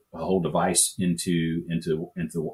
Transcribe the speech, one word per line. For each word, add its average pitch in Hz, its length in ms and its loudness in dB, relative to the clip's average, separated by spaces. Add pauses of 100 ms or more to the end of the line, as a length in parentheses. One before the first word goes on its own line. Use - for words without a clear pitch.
(120)
the - 80 -10
whole 92 200 2
device 85 580 2
into, 85 680 0
into, 82 480 -2
into, 80 380 -4